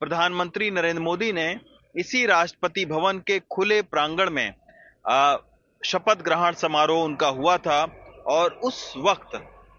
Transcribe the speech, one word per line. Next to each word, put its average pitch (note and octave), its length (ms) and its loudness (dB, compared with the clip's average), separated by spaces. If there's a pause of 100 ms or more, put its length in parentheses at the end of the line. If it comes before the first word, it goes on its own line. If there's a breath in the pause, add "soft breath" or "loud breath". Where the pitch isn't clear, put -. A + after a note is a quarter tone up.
प्रधानमंत्री F3+ 720 -2
नरेंद्र E3+ 320 -2
मोदी F3+ 300 -2
ने E3+ 280 -4 (360)
इसी A#3+ 300 -2
राष्ट्रपति F3 580 0
भवन E3+ 340 -2
के G3 200 -2
खुले G#3 440 0
प्रांगण D#3+ 480 -2
में, A#2+ 240 -4 (540 soft breath)
अ, C#3 360 2 (400)
शपथ F#3+ 300 0
ग्रहण E3+ 380 2
समारोह D#3+ 520 2
उनका D3+ 240 0
हुआ C#3+ 280 2
था D#3+ 400 -2 (300)
और E3 240 2
उस - 460 -8
वक्त C3+ 520 -2 (300)